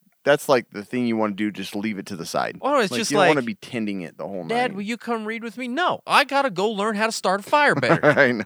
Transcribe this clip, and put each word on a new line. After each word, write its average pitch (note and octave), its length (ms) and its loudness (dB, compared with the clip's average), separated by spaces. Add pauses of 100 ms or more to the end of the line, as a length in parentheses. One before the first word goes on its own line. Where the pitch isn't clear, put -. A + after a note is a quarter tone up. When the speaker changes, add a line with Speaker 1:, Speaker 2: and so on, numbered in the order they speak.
(240)
Speaker 1:
that's, C#3+ 240 4
like, B2+ 240 4
the G2+ 140 -10
thing B2 220 -2
you A2+ 100 0
wanna G#2+ 160 0
do, G#2 180 -2
just F#2 240 -10
leave G#2 220 -4
it G2 100 -10
to G2+ 80 -10
the E2+ 100 -8
side. B1 360 -4
Speaker 2:
Oh, C#4 180 0
it's G#3 120 0
Speaker 1:
Like, B2 80 -2
Speaker 2:
just G#3 120 -4
Speaker 1:
you D3 60 2
don't F#3 100 6
wanna D3+ 120 4
Speaker 2:
like, B2 60 -4
Speaker 1:
be A2 100 -6
tending G#2 460 -6
it D#2+ 160 -12
the D#2 100 -8
whole F#2+ 180 -8
Speaker 2:
"Dad, A#3+ 260 -2
Speaker 1:
night. F#3+ 40 -12
Speaker 2:
will G3+ 80 -8
you A3 140 -8
come A3+ 280 -8
read A3 180 -8
with A#3 140 -12
me?" B3+ 100 -8
No, D4 380 -2
I A3 200 4
gotta C4+ 240 0
go F#3+ 200 -2
learn G#3 260 -2
how G#3 120 0
to A3 40 -2
start G3 280 -2
a G3+ 40 -12
fire C#4+ 320 4
Speaker 1:
<laughs> C3 240 4
Speaker 2:
better. - 60 2
Speaker 1:
I C3+ 260 6
know. A2 140 -2